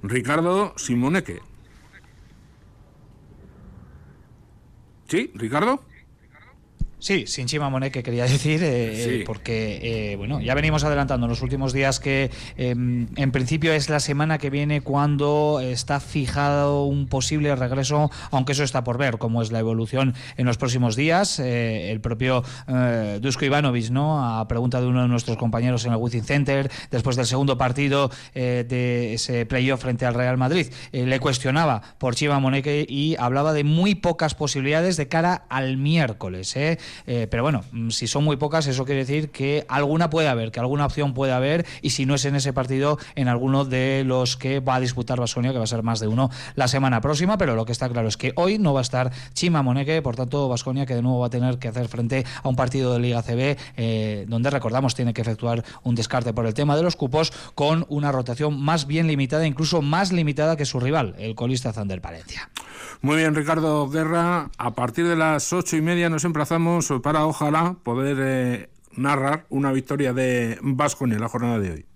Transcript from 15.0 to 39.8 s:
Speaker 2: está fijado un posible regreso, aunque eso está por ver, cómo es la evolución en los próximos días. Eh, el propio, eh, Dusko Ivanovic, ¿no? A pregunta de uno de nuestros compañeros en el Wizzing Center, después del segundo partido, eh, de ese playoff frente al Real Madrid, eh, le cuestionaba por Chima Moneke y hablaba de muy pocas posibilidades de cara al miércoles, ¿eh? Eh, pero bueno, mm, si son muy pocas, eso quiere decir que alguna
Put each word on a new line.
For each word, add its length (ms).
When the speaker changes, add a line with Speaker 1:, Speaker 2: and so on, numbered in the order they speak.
Speaker 2:
está 380
fijado 840
un 240
posible 480
regreso, 560
aunque 200
eso 140
está 180
por 140
ver, 200
cómo 240
es 120
la 60
evolución 540
en 100
los 120
próximos 400
días. 420
Eh, 500
el 120
propio, 420
eh, 540
Dusko 240
Ivanovic, 460
¿no? 300
A 280
pregunta 320
de 60
uno 140
de 60
nuestros 300
compañeros 480
en 80
el 60
Wizzing 260
Center, 440
después 240
del 120
segundo 300
partido, 540
eh, 320
de 460
ese 320
playoff 360
frente 240
al 100
Real 220
Madrid, 300
eh, 140
le 160
cuestionaba 600
por 180
Chima 260
Moneke 480
y 280
hablaba 360
de 100
muy 320
pocas 400
posibilidades 600
de 100
cara 400
al 300
miércoles, 800
¿eh? 200
Eh, 240
pero 140
bueno, 280
mm, 200
si 160
son 160
muy 140
pocas, 280
eso 180
quiere 180
decir 280
que 400
alguna 400